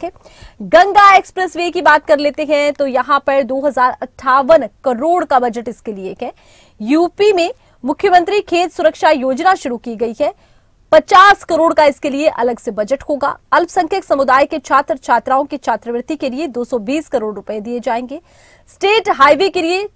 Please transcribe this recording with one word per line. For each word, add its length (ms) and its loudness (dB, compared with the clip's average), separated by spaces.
है। 80 -10
गंगा 520 6
एक्सप्रेसवे 560 -2
की 120 -4
बात 240 2
कर 120 2
लेते 260 -4
हैं 280 0
तो 160 -4
यहाँ 320 0
पर 240 0
दो 160 -6
हजार 420 0
अट्ठावन 640 2
करोड़ 400 0
का 140 2
बजट 300 -4
इसके 240 -12
लिए 300 -12
है। 100 -10
यूपी 520 2
में 200 0
मुख्यमंत्री 580 2
खेत 300 -2
सुरक्षा 380 0
योजना 460 0
शुरू 220 -8
की 180 -12
गई 240 -6
है, 120 -2
पचास 520 6
करोड़ 300 0
का 100 4
इसके 260 0
लिए 200 -2
अलग 280 -2
से 120 -12
बजट 320 -4
होगा। 260 -4
अल्पसंख्यक 520 -2
समुदाय 420 0
के 120 -6
छात्र 380 -2
छात्राओं 480 -2
की 120 -10
छात्रवृत्ति 600 -6
के 140 -6
लिए 180 -6
दो 160 -8
सौ 160 -6
बीस 280 -6
करोड़ 260 -4
रुपए 260 -10
दिए 200 -8
जाएंगे। 400 -6
स्टेट 420 -2
हाईवे 380 2
के 140 -4
लिए 340 -2